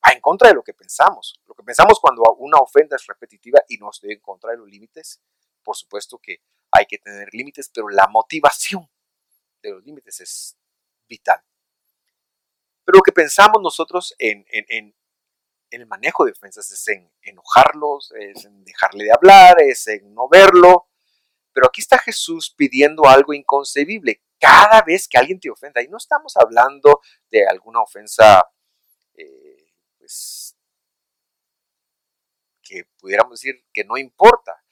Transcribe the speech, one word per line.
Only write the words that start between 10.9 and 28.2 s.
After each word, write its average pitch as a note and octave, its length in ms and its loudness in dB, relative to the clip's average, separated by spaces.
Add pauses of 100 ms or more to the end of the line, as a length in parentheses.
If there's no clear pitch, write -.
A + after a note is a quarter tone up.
vital. - 380 -8 (1400)
Pero F3+ 120 4
lo F#3+ 40 6
que - 120 0
pensamos G3+ 480 0
nosotros F3 560 -10
en, G#2 320 -10
en, G#2+ 180 -14
en, G#2+ 300 -16 (720)
en A#2+ 120 -20
el A#2 60 -20
manejo A2 380 -8
de G#2+ 80 -8
ofensas G2+ 360 -20
es - 200 -18
en F#2+ 200 -14 (120)
enojarlos, D3 880 -4
es G2+ 320 -20
en G2+ 220 -20
dejarle G2+ 400 -10
de G#2+ 80 2
hablar, F3+ 480 8
es C3+ 260 -4
en G#2 260 -14
no A#2+ 140 -12
verlo. F3+ 640 4 (640)
Pero C3 140 0
aquí - 120 -4
está B3 180 -2
Jesús E3 560 -10
pidiendo D3 520 -2
algo C#3 280 4
inconcebible. C#3+ 880 -8 (160)
Cada G#3+ 440 4
vez F3 260 -6
que - 100 -2
alguien D#3+ 220 -2
te D#3+ 100 -16
ofenda, B2 320 -12
y B2+ 60 -12
no F3 80 -20
estamos D4+ 400 -10
hablando C3+ 640 2 (300)
de G#2 180 0
alguna A2 340 -6
ofensa, G#2 680 2 (640)